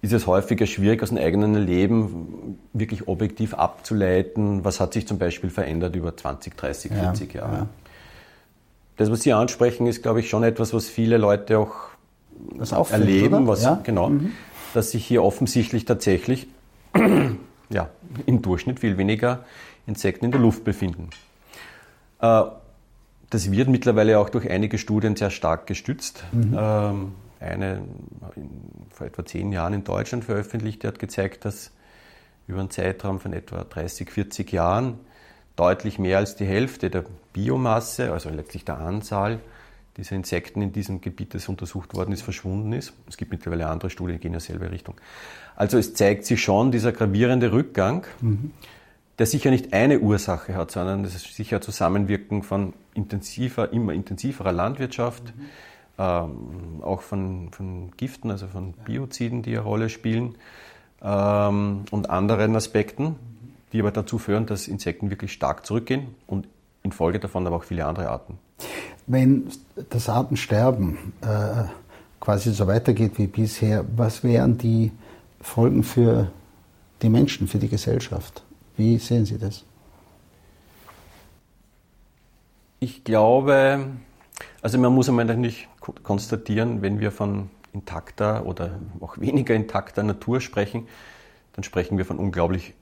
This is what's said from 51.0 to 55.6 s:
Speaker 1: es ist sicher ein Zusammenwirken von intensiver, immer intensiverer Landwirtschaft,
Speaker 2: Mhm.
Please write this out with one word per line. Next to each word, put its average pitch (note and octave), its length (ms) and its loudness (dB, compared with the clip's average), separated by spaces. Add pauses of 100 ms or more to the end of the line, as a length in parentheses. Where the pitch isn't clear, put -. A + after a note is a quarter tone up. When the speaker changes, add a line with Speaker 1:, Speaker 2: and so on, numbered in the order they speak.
Speaker 1:
es F#2+ 100 -8
ist - 220 -14
sicher G#2+ 200 -4
ein G2 60 -2
Zusammenwirken G2+ 800 0
von G2 300 -4 (220)
intensiver, G#2+ 760 -4
immer A2+ 200 0
intensiverer F#2+ 580 -4
Landwirtschaft, A#2+ 720 -4 (140)
Speaker 2:
Mhm. C#3 80 -16 (540)